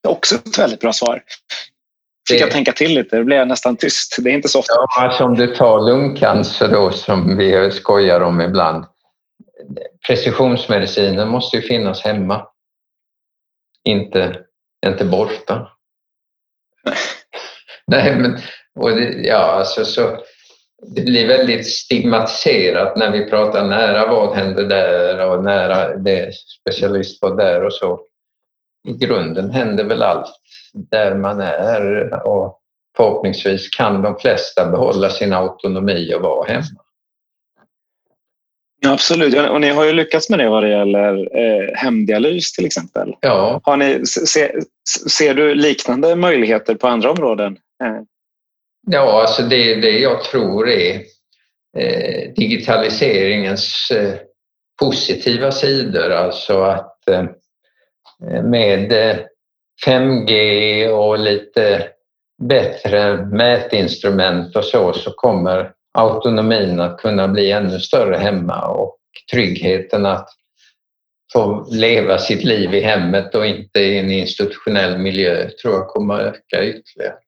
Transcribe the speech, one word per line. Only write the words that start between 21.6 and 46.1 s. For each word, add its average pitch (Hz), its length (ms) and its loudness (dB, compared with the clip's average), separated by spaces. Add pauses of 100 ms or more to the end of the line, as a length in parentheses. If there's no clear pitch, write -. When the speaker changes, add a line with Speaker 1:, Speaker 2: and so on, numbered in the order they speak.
Speaker 2:
stigmatiserat 110 1300 0
när 107 140 2
vi 104 200 -2
pratar 104 340 2
nära 104 420 2
vad 107 300 2
händer 98 280 -2
där 92 680 0
och 92 140 0
nära 92 520 0
det 95 380 -2
specialistvård 98 1000 -4
där 92 280 2
och 101 80 -2
så. 90 280 -4 (880)
I 131 40 -8
grunden 95 580 -2
händer 107 340 -2
väl 110 180 0
allt - 320 -2 (380)
där 107 420 -2
man 98 260 -2
är 101 720 -2 (140)
och 98 340 -2 (360)
förhoppningsvis 98 720 0
kan 101 340 0
de 104 160 -2
flesta - 520 0
behålla 98 400 2
sin 101 220 -2
autonomi 92 840 -2
och 87 60 -2
vara 87 280 -2
hemma. 135 160 -4 (2250)
Speaker 1:
Ja, 139 100 4
absolut. 156 420 2
Ja, 147 160 2
och 147 100 2
ni 147 80 4
har 147 160 2
ju 156 80 4
lyckats 160 380 0
med 196 80 2
det 120 100 2
vad 107 140 2
det 107 60 2
gäller, 101 720 0
eh, 107 360 0
hemdialys 120 800 0
till - 140 -4
exempel. - 540 -6
Speaker 2:
Ja. 110 440 0
Speaker 1:
Har 143 120 2
ni, 135 300 0
se-, 160 200 -2
se-, 151 340 0 (500)
ser 147 240 2
du 147 200 4
liknande 143 640 2